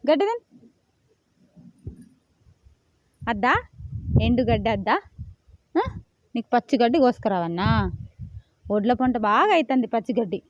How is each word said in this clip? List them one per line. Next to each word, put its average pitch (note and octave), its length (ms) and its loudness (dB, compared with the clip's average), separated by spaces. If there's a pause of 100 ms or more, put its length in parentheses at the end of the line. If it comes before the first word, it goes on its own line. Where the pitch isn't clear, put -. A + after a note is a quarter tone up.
గడ్డి D4+ 220 2
తిన్. A#4 180 -4 (2750)
అద్దా? A#3 320 0 (680)
ఎండు A#3+ 200 2
గడ్డి A3 280 0
అద్దా? G#3 260 0 (800)
ఆ? E4+ 60 2 (540)
నీకు A#3 180 -8
పచ్చి A#3+ 240 0
గడ్డి A#3+ 220 4
కోసుకురావన్నా? F#3+ 680 0 (1040)
ఒడ్ల G#3+ 220 2
పంట B3+ 240 0
బాగా A#3 360 2
అవుతుంది C4 340 0
పచ్చి A3+ 340 -2
గడ్డి. F#3+ 180 -4 (100)